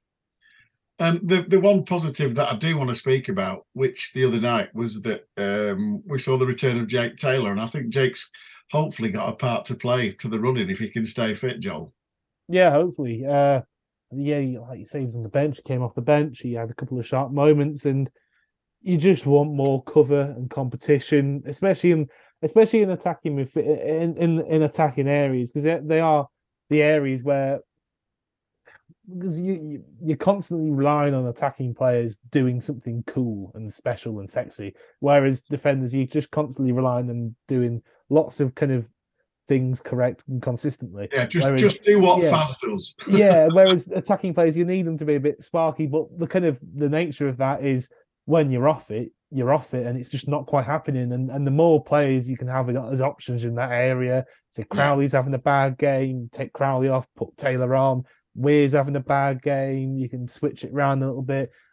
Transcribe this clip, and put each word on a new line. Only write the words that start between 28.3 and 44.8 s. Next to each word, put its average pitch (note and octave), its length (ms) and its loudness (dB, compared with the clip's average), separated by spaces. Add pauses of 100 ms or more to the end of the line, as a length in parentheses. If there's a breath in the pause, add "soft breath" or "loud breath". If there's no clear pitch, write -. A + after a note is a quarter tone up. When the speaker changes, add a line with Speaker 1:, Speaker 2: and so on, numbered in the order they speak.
Speaker 2:
'cause F3 180 -6
you, F#3 160 -4
you, D3+ 300 -12 (180)
you're D3+ 140 -2
constantly E3+ 540 -2
relying C#3+ 420 2
on C3 140 -2
attacking B2 480 -4
players A#2+ 420 0 (140)
doing B2+ 300 0
something A#2+ 460 -8
cool G#2+ 480 -4
and G#2+ 180 -12
special A#2 480 -8
and G2 100 -14
sexy, G#2 440 -10 (260 soft breath)
whereas C#3 420 4
defenders, C3+ 520 -2
you're C3+ 120 0
just C#3+ 240 -4
constantly C3 420 -2
relying B2 380 0
on A#2+ 80 -6
them A#2 180 -8 (120)
doing A#2+ 340 -2 (260)
lots - 320 0
of C3 140 -2
kind C#3 180 -2
of A#2+ 140 -4 (600)
things B2+ 340 0
correct B2 480 -4
and B2+ 120 -6
consistently. A#2 720 -6
Speaker 1:
Yeah, B2+ 140 0
just, D#3+ 200 0
Speaker 2:
Whereas, C3+ 140 2
Speaker 1:
just G3+ 240 2
do G#3 160 6
what F3+ 220 6
Speaker 2:
yeah. D#3 100 4
Speaker 1:
Faz D3+ 280 0
does. - 420 -8
<laughs> - 60 -10
Speaker 2:
Yeah, F#3+ 440 8
whereas F#3 360 6
attacking F#3+ 440 -2
players, E3 240 4
you F3 80 2
need F3+ 220 0